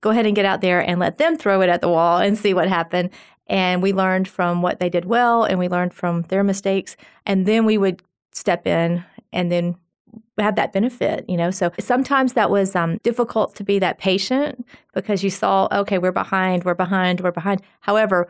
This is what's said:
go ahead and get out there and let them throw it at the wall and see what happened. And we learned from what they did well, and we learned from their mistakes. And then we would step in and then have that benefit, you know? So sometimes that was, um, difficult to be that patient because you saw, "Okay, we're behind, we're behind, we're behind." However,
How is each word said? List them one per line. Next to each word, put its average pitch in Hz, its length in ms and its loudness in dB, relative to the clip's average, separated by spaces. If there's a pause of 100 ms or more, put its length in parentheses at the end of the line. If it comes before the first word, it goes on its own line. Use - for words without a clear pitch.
go - 80 -2
ahead 226 160 2
and 214 100 2
get 196 120 2
out 190 160 -2
there 180 180 2
and 180 180 0
let 175 200 0
them 320 180 2
throw 196 240 0
it 185 80 4
at 175 140 2
the 175 80 2
wall 170 300 4
and 202 180 2
see 202 160 0
what 175 140 2
happened. 180 420 -2 (380)
And 180 340 0
we 196 100 2
learned 190 360 0
from 175 340 -2
what - 180 -2
they 180 80 0
did 175 160 -2
well, 233 400 2
and 190 140 0
we 180 100 -2
learned 180 240 -2
from 170 300 -2
their 190 200 -2
mistakes. 196 540 -2 (300)
And 190 180 0
then 220 220 2
we 214 100 4
would 196 260 0 (320)
step 175 320 -2
in 170 380 0 (300)
and 175 160 -2
then 175 240 0 (640)
have 208 180 0
that - 180 -2
benefit, - 520 -2
you 180 120 -2
know? 170 120 0
So 180 300 -2
sometimes 262 540 0
that 214 160 2
was, 196 260 0
um, 165 260 0
difficult 226 520 -2
to 202 100 -14
be 202 140 0
that 180 180 0
patient 240 680 -2 (260)
because 196 320 -2
you 196 60 0
saw, 196 420 0
"Okay, 202 240 0
we're 180 160 0
behind, 185 520 -2
we're 180 100 0
behind, 180 480 0
we're 180 80 0
behind." 190 320 -2 (180)
However, 202 500 2